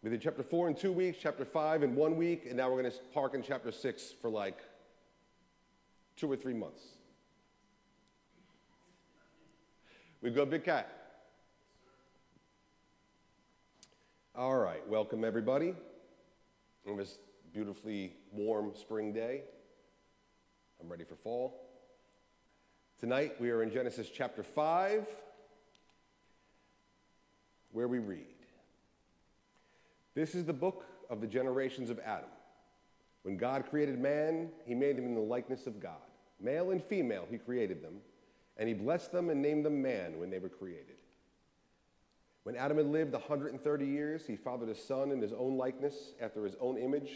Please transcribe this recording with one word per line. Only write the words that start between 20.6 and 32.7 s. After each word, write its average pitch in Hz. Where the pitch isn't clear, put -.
I'm 85
ready 85
for 82
fall. 123
Tonight 123
we 120
are 113
in 110
Genesis 117
chapter -
five, 185
where 117
we 123
read, 98
This 156
is 175
the 160
book 170
of 110
the 113
generations 127
of 117
Adam. 98